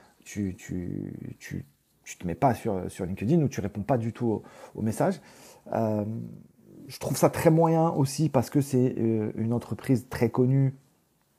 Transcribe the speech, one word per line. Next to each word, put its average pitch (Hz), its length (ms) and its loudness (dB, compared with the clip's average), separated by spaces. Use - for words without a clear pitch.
tu, 98 320 -6
tu, 50 800 -8
tu, - 300 -12
tu - 140 -18
te 92 80 -10
mets 85 80 -2
pas 139 220 2
sur, 92 340 -4
sur 95 160 -8
LinkedIn 98 380 0
ou 127 40 2
tu - 140 -6
réponds 101 220 -6
pas 131 160 0
du 113 140 -4
tout 123 120 -4
au, 104 180 0
au - 80 -10
message. 143 400 -2
Euh, 107 320 0
je - 100 -16
trouve - 180 -4
ça 165 140 4
très - 220 4
moyen 165 380 6
aussi 156 380 0
parce 131 220 2
que 147 100 2
c'est, 127 380 2
euh, 110 380 0
une 113 180 -2
entreprise 117 560 -2
très 117 200 2
connue, 135 460 4